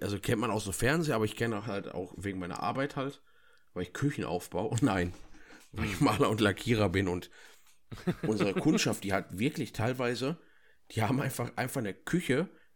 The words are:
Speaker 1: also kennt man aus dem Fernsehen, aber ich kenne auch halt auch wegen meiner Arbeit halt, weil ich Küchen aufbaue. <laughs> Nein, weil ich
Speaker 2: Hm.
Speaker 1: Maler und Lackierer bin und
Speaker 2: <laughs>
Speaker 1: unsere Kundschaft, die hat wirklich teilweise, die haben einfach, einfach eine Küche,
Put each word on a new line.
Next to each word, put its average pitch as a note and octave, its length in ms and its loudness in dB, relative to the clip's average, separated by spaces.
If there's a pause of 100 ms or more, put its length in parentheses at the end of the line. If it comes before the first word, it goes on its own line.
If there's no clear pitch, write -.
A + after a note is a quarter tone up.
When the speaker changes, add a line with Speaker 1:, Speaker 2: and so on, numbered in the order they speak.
Speaker 1:
also F#2+ 180 -2
kennt A#2 200 0
man A2+ 120 0
aus G#2+ 120 0
dem G2 100 -4
Fernsehen, D3 420 2
aber A2 100 2
ich G#2+ 100 -2
kenne A#2 220 -2
auch G2+ 100 -8
halt G2 260 -6
auch F2+ 240 -6
wegen F#2+ 220 -4
meiner F2+ 220 -6
Arbeit B2+ 340 -2
halt, C#3 260 -6 (520)
weil F#2 100 -4
ich - 100 -12
Küchen C#3 300 0
aufbaue. F2+ 540 -2
<laughs> - 40 -2
Nein, A#2 320 4 (600)
weil A2 120 -2
ich G2 140 -2
Speaker 2:
Hm. C#3+ 60 4
Speaker 1:
Maler G#2+ 240 4
und G#2+ 100 2
Lackierer G#2 500 4
bin F#2+ 180 2
und F2+ 220 -2 (600)
Speaker 2:
<laughs> - 340 -4
Speaker 1:
unsere G#3+ 280 2
Kundschaft, D#3 500 2
die G2 100 -2
hat F#2+ 240 -2
wirklich A#2 360 -2
teilweise, B2 640 0 (540)
die A2 120 -2
haben A2 160 2
einfach, B2+ 380 -4
einfach B2+ 240 -2
eine G2 120 -4
Küche, - 560 0 (260)